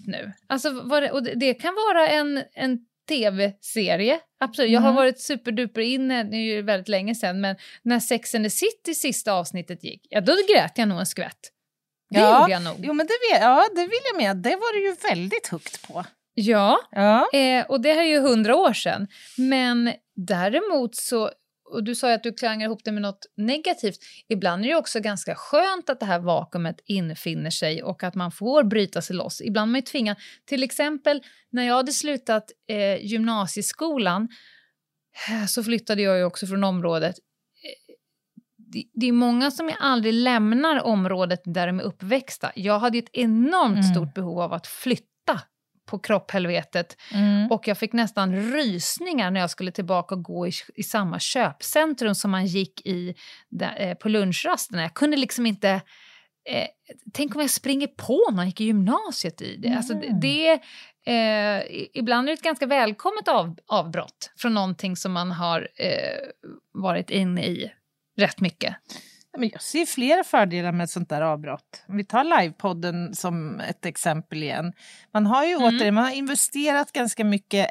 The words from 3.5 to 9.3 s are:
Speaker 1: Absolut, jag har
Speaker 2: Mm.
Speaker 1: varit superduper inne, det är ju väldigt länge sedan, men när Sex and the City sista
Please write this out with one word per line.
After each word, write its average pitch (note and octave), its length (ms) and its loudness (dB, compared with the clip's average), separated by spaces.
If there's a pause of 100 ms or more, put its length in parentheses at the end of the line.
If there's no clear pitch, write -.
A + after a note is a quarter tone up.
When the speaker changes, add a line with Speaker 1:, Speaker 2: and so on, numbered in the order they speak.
Speaker 1:
Absolut, A#3+ 320 0
jag A#3 100 6
har A3+ 80 6
Speaker 2:
Mm. A#3+ 60 4
Speaker 1:
varit C4 260 2
superduper A#3+ 600 -4
inne, B3+ 420 0
det G#3 120 -8
är A3 200 -2
ju G#3 60 -4
väldigt G3+ 260 0
länge G#3 280 -2
sedan, F#3+ 260 -2
men G3 140 -2 (280)
när A#3 160 2
Sex A#3 360 -2
and G#3+ 100 0
the G#3 40 -2
City F4 460 -2
sista A#3 380 -2